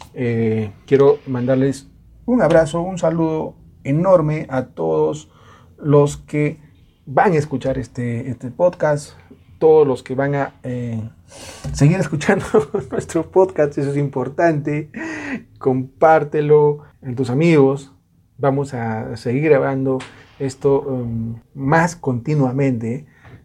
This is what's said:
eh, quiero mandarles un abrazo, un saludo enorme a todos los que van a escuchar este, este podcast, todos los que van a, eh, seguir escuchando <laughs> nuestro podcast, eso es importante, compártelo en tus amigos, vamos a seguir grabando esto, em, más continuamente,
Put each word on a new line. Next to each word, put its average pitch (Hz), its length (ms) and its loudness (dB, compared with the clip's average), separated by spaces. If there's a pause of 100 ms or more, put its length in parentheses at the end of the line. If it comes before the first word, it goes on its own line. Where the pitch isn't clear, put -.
(140)
eh, 113 580 -2 (140)
quiero 139 400 4
mandarles 131 640 -2 (340)
un 240 160 0
abrazo, 165 400 2
un 190 160 -8
saludo 160 580 -2 (300)
enorme 156 640 2
a 131 200 -4
todos 156 640 -2 (460)
los 147 400 2
que 147 420 -4 (460)
van 175 280 2
a 156 40 2
escuchar 135 400 -4
este, 120 540 -8
este 117 200 -10
podcast, 160 640 -2 (480)
todos 156 240 8
los 127 160 -2
que 127 140 -8
van 139 180 0
a, 139 200 -4 (100)
eh, 120 360 -6 (720)
seguir 170 280 4
escuchando 170 440 -2 (240)
<laughs> - 220 -6
nuestro - 400 -4
podcast, 175 480 2
eso 139 140 -2
es 139 40 -4
importante, 147 920 -2 (720)
compártelo 147 1200 2 (200)
en 127 140 -10
tus 123 160 -4
amigos, 139 640 2 (460)
vamos 135 360 -2
a 117 420 -6
seguir 127 280 -4
grabando 135 540 2 (420)
esto, 139 500 0
em, 117 460 -6 (180)
más 165 400 0
continuamente, 131 1120 -2 (380)